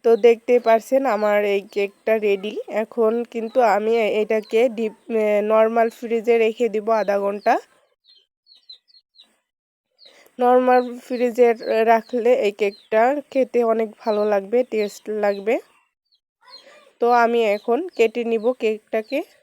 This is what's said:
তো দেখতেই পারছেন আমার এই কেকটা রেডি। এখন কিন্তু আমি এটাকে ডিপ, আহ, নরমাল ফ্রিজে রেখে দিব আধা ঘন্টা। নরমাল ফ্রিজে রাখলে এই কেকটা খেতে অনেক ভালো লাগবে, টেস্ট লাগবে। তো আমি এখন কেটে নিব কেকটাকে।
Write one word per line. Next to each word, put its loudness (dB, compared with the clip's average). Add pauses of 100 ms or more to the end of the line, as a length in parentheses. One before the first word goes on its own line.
তো 4
দেখতেই 2
পারছেন 0
আমার 0
এই -2
কেকটা -4
রেডি। -2 (220)
এখন -2 (160)
কিন্তু -4 (100)
আমি 0 (240)
এটাকে -2 (100)
ডিপ, -6 (120)
আহ, 0
নরমাল 2
ফ্রিজে -2
রেখে 0
দিব -6
আধা 0
ঘন্টা। -2 (2750)
নরমাল 4 (180)
ফ্রিজে 0 (340)
রাখলে 0
এই 0
কেকটা -2 (240)
খেতে -2
অনেক 0
ভালো -2
লাগবে, -2
টেস্ট -6 (120)
লাগবে। -2 (1400)
তো -2
আমি 2 (100)
এখন -2 (140)
কেটে 0
নিব -4
কেকটাকে। -6 (240)